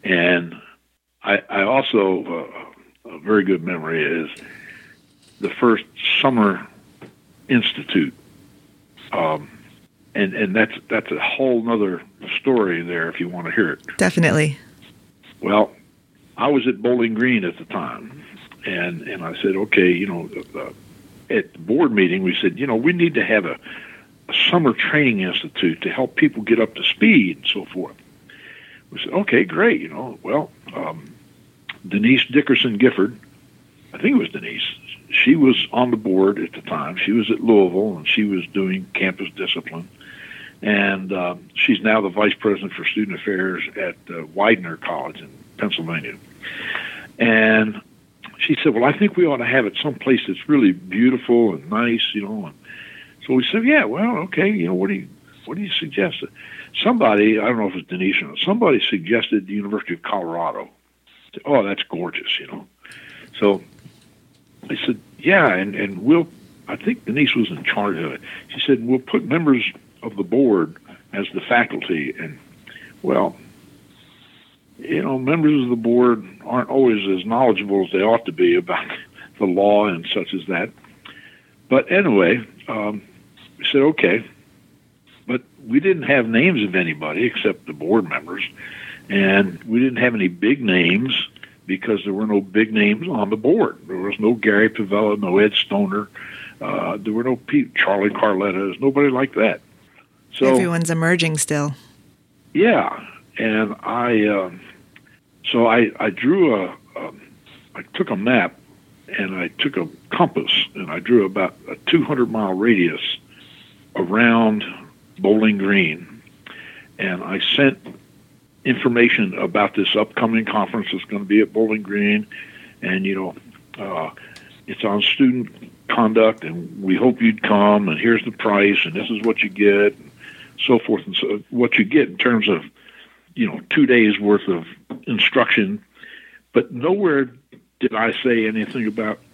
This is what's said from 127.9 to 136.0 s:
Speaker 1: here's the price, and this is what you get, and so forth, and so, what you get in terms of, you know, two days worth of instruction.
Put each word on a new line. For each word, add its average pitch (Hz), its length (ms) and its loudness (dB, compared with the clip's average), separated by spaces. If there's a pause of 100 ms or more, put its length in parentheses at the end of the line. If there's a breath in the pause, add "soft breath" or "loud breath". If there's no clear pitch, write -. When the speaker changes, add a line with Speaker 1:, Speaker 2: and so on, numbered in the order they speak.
Speaker 1:
here's 113 240 2
the 113 80 -8
price, 101 520 2
and 82 100 -8
this 107 160 -6
is 104 120 -4
what 110 200 0
you 107 60 -2
get, 101 480 2
and - 140 -20 (540 loud breath)
so 120 140 4
forth, - 280 -2
and 98 80 -12
so, - 360 -4
what 120 280 0
you 107 60 4
get 135 240 2
in 185 80 -14
terms 110 320 0
of, 90 160 -2 (720 soft breath)
you 117 120 -2
know, - 140 -6 (100)
two 147 160 4
days 110 320 4
worth 104 300 2
of 85 180 -4 (400)
instruction. 107 760 0 (680 loud breath)